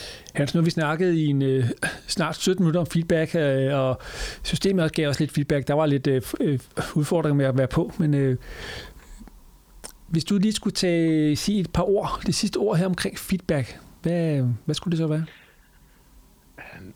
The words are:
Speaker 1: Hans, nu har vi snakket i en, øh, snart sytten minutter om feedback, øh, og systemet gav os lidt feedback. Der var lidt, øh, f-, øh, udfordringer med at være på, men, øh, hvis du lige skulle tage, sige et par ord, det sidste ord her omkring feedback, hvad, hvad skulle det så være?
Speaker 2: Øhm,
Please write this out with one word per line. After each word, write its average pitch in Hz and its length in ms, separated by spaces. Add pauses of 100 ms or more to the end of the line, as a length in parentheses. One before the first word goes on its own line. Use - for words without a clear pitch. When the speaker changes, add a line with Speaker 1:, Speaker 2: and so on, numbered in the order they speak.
(360)
Speaker 1:
Hans, 143 180
nu 170 80
har 160 40
vi 165 60
snakket 165 420
i 160 120
en, 143 160
øh, 131 240 (420)
snart 160 280
sytten 190 280
minutter 170 160
om 160 80
feedback, 165 480
øh, 139 440
og 131 220 (420)
systemet 175 500
gav 156 160
os 139 100
lidt 151 120
feedback. 143 360
Der 147 60
var 156 120
lidt, 139 220
øh, 131 180
f-, - 140
øh, 147 200 (360)
udfordringer 156 400
med 139 100
at 131 120
være 131 100
på, - 300
men, 151 160
øh, 135 240 (1700)
hvis 165 180
du 202 120
lige 208 160
skulle 196 200
tage, 160 600
sige 202 240
et 175 140
par 175 160
ord, 196 360
det 185 100
sidste - 220
ord 113 200
her 180 80
omkring - 340
feedback, 156 600 (220)
hvad, 160 460 (180)
hvad 151 100
skulle - 160
det 165 60
så 160 100
være? 156 180 (1300)
Speaker 2:
Øhm, - 360